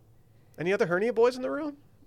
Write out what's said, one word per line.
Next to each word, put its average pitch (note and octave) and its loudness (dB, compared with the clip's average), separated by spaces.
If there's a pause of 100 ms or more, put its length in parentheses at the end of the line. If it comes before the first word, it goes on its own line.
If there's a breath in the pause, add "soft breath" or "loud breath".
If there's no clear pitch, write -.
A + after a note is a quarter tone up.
(580)
Any E3+ -2
other G#3 2
hernia F#3+ 0
boys A#3 4
in B3+ -8
the C4 -4
room? D4 -6 (280)